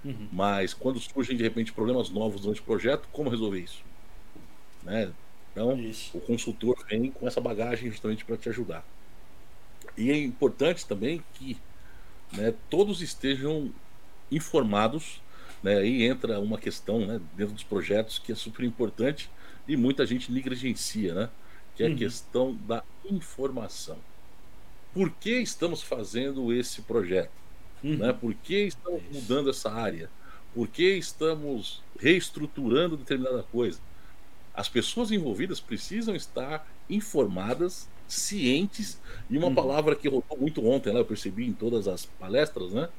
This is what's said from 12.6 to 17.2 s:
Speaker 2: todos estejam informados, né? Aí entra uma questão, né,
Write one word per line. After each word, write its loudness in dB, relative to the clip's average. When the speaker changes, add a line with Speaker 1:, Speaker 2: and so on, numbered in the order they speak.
Speaker 2:
todos 6
estejam 0
informados, 4
né? 6
Aí 6
entra 2
uma 0
questão, 0
né, -2